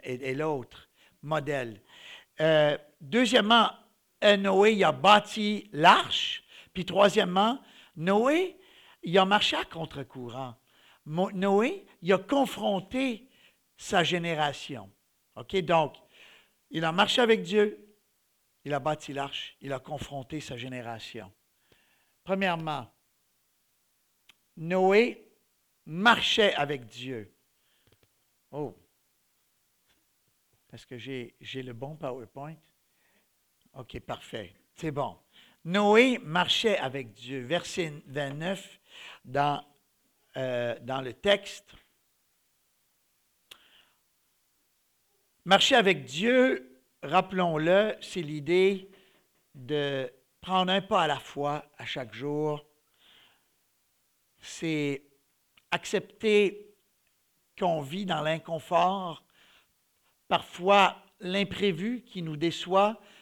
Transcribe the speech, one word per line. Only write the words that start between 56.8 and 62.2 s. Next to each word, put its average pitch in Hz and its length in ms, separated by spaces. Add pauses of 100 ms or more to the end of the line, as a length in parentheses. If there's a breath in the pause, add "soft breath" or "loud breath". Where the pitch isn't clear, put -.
qu'on 170 240
vit 165 240
dans 160 160
l'inconfort, 165 1040 (1040 soft breath)
parfois 185 760 (160)
l'imprévu 196 840
qui - 180